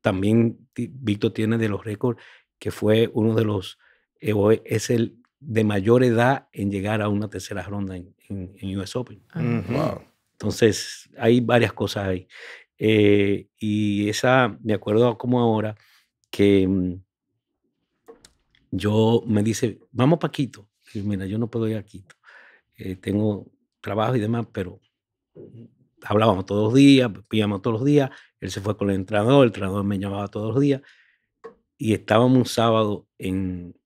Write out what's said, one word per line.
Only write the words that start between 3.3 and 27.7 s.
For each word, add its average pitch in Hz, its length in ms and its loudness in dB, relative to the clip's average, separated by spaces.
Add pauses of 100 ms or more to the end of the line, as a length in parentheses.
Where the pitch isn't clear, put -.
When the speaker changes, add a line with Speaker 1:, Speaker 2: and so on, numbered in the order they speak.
Speaker 1:
de 110 100 2
los, 101 340 -6 (420)
eh, 107 120 -4
o 104 200 2
es 110 380 -2
el 117 260 0 (240)
de 110 220 -2
mayor 107 400 2
edad 123 500 2
en 101 200 -4
llegar 104 280 -4
a 104 80 -2
una 104 220 -4
tercera 101 320 -10
ronda 98 340 -8
en, 87 160 -16 (160)
en, 98 300 -12
en 98 200 -8
U 95 40 -6
S 92 160 -8
Open. 120 320 -12
Speaker 2:
Ah. 170 100 -8
Speaker 3:
Ujú. 117 320 -2
Speaker 4:
Wow. - 300 -4 (300)
Speaker 1:
Entonces, - 840 -2
hay 120 240 4
varias 117 320 2
cosas 101 360 -4
ahí. 92 180 -6 (500)
Eh, 101 800 2
y 104 520 -2
esa, 123 540 2
me 110 120 -2
acuerdo 110 440 2
como 123 220 0
ahora 107 360 0 (540)
que, 98 360 4
mm, 92 280 0 (1800)
yo 107 560 2
me 104 160 2
dice, 107 380 -2 (120)
"Vamos 135 260 2
pa' 156 120 -4
Quito". 107 380 -8 (260)
Y 107 80 -6
mira, 98 240 -4
yo 104 120 -6
no 113 120 -4
puedo 113 180 -4
ir 110 80 -4
a 104 80 -8
Quito. - 320 -20 (600)
Eh, 92 200 -10
tengo 101 540 -2 (300)
trabajo 107 360 -2
y 113 40 0
demás, 113 320 -4
pero 92 280 -8 (1200)
hablábamos 104 440 2
todos 104 180 -2
los - 100 0
días, 135 360 6 (200)
íbamos 104 320 0
todos 113 180 -2